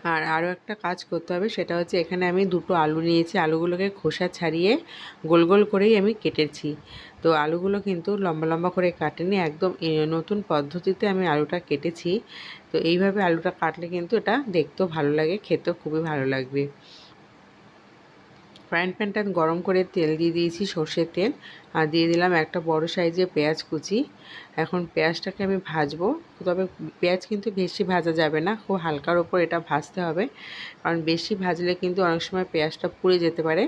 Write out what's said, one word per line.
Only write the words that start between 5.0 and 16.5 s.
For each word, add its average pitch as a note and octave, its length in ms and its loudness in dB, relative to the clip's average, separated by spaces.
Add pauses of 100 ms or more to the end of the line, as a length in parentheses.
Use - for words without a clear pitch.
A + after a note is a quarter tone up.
গোল E3+ 200 6
গোল G3+ 200 6
করেই G#3 320 4
আমি G3+ 160 4
কেটেছি। D3+ 560 -2 (520)
তো D#3+ 60 2 (160)
আলুগুলো F3 380 0
কিন্তু F#3 360 -2
লম্বা D#3+ 300 0
লম্বা E3 220 2
করে F3+ 220 2
কাটিনি, E3+ 460 -2
একদম E3+ 420 0
এ, E3 120 -2 (240)
নতুন E3 220 -2 (100)
পদ্ধতিতে E3+ 560 -2 (100)
আমি F#3 140 0
আলুটা D3+ 320 0
কেটেছি। E3+ 520 -4 (580)
তো - 80 -6
এইভাবে F#3 460 2
আলুটা E3+ 360 2
কাটলে E3 280 -2
কিন্তু F3 300 -4
এটা G3+ 180 2 (140)
দেখতেও E3+ 380 0
ভালো D#3 320 0
লাগে, D#3+ 180 2
খেতেও F3 360 -2
খুবই D#3 280 -4
ভালো D3+ 240 -2
লাগবে। C3+ 380 -2 (2000)